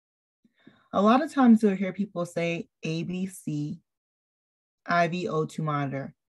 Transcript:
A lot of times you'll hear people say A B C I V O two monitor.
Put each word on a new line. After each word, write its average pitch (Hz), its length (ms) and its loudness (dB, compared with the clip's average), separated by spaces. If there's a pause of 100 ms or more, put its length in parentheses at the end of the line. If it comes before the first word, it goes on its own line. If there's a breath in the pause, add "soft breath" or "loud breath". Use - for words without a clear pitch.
(920 soft breath)
A 190 80 2
lot 233 220 6
of 294 100 -6
times 233 300 6
you'll 202 100 4
hear 190 180 -4
people 175 360 -6
say 170 400 -4 (160)
A 160 180 -4
B 180 240 -6
C 151 540 -8 (1040)
I 175 220 2
V 175 200 -6
O 156 180 -2
two 160 180 -8
monitor. 139 500 -4 (260)